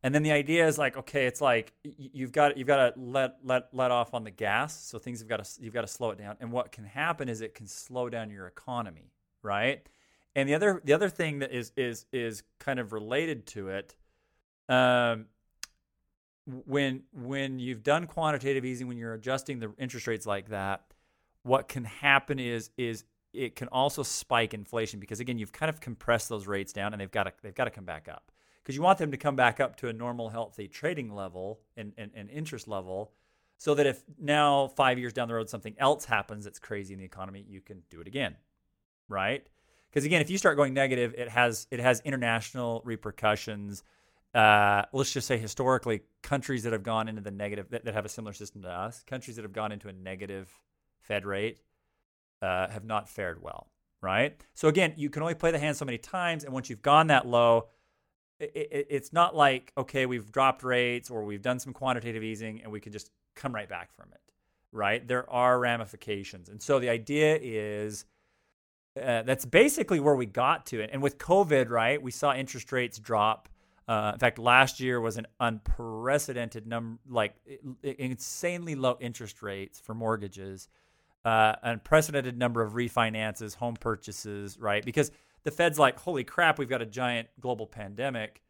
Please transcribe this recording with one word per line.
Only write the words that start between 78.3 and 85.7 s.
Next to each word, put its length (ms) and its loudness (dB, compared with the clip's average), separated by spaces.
low 260 2
interest 420 -10
rates 380 -8
for 140 -12
mortgages, 760 -6
uh, 380 6
unprecedented 720 2
number 260 2
of 100 -2
refinances, 840 -2
home 220 -4
purchases, 800 -6
right? 260 0
Because 280 2
the 80 -4
Fed's 260 2